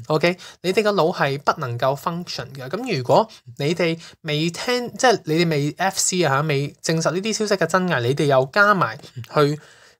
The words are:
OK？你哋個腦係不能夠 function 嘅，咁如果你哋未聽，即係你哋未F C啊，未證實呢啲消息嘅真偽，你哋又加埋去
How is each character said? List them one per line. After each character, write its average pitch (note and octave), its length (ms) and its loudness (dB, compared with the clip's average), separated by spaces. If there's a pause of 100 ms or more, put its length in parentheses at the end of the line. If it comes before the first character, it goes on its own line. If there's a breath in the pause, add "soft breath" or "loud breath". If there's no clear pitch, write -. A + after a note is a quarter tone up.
OK？ E3 280 2 (260 loud breath)
你 F3+ 100 -2
哋 G#3+ 100 2
個 G#3 100 2
腦 F3 240 2
係 C#3 220 -2
不 A3 220 -2
能 A#2+ 180 -6
夠 C#3 180 0
function E3+ 560 -8
嘅， C3+ 160 -12
咁 G#3+ 300 -6
如 B2 60 -6
果 E3 220 4 (300 loud breath)
你 C#3+ 160 -2
哋 E3+ 240 -2 (260 loud breath)
未 D#3 280 -2
聽， B3 480 -4
即 C4 80 2
係 A#3 200 4
你 E3 180 2
哋 E3+ 40 0
未 D3 300 0
F F#3+ 180 -2
C F3+ 280 0
啊， C#3 160 2
未 C#3+ 320 -2 (100)
證 E3 180 0
實 D#3+ 120 0
呢 F3+ 80 -2
啲 G#3+ 120 -2
消 G#3 140 -2
息 G3+ 80 0
嘅 E3+ 140 0
真 F#3 180 0
偽， D3+ 140 0
你 B2 160 0
哋 D#3 80 0
又 C3+ 280 4
加 G#3 220 6
埋 B2+ 240 -2
去 D3 640 -2 (400 loud breath)